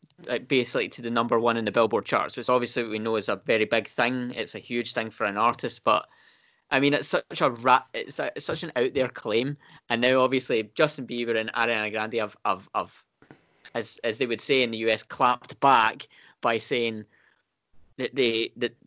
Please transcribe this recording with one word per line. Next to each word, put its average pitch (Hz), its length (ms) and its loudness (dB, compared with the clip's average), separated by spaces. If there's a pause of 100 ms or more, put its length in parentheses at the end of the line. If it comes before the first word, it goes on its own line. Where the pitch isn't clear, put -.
(280)
like, 123 200 -4
basically 123 420 0
to - 120 -14
the 120 80 -6
number 117 300 2
one 117 180 2
in 113 80 -2
the 107 60 -2
Billboard 110 340 2
charts, - 300 -2
which 120 140 -4
obviously 123 340 2
we 110 160 -6
know 113 160 -2
is 107 140 -2
a 98 160 -2
very 110 200 4
big 110 220 0
thing. 123 480 -2
It's 110 200 -8
a 110 40 -10
huge 120 340 -6
thing 113 160 -4
for 110 160 -4
an 101 120 -2
artist, 117 460 -2
but - 240 2 (640)
I 139 80 4
mean, 143 140 4
it's 143 140 0
such - 340 -2
a 147 80 4
ra-, 123 440 4
it's - 260 -8
a, 143 160 -4
it's 143 100 -10
such 160 180 -6
an 170 120 -10
out 127 180 0
there 131 140 0
claim. 120 500 -2 (320)
And 117 120 0
now 131 180 4
obviously 123 560 0
Justin 147 320 0
Bieber 117 320 -2
and 110 140 -6
Ariana 113 380 -2
Grande 110 240 -4
have, 107 200 -2 (100)
have, 98 300 -2
have, 92 280 -6 (680)
as, 117 300 -8
as 113 140 -2
they 131 80 0
would 117 160 -4
say 135 220 2
in 117 80 -2
the 113 80 -6
U 110 100 0
S, 110 140 0
clapped - 560 0
back 120 480 4 (340)
by 117 160 2
saying 113 480 -2 (920)
that 127 180 -6
they, 117 420 2
that, 120 180 -4 (120)